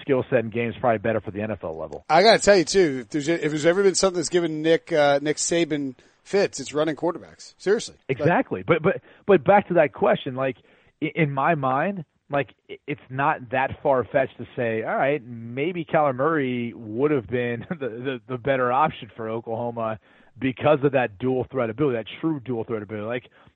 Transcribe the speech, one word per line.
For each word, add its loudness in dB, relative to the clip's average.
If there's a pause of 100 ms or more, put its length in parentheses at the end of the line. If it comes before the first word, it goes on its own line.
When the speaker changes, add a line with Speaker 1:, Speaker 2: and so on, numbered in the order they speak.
Speaker 1:
skill 0
set 2
and -6
game -4
is -10
probably 2
better -2
for -10
the -8
N -6
F -8
L -8
level. -12
Speaker 2:
I 6
gotta 8
tell 6
you, 4
too, 2
if -18
there's, -2
if 0
there's -2
ever 4
been 4
something 0
that's -2
given 0
Nick, 2
uh, 4
Nick -2
Saban -2 (300)
fits, 0
it's -10
running 0
quarterbacks. -6
Seriously. -2 (120)
Like -2
Speaker 1:
Exactly. 0
But, 2
but, 0 (240)
but 6
back 6
to -2
that 4
question, 0
like, -4 (460)
i-, -4
in 2
my 2
mind, -2 (260)
like, -2 (160)
i-, -14
it's -8
not -2
that -2
far-fetched 0
to -12 (100)
say, -2
all -4
right, 0
maybe -8
Kyler 2
Murray 0
would -2
have 0
been -4
<laughs> -20
the, -6 (120)
the, -8
the -6
better 0
option 0
for -8
Oklahoma -6 (400)
because 2
of 2
that -2
dual -2
threat -2
ability, -2
that -8 (140)
true -2
dual -6
threat -6
ability. -10
Like, -6 (320)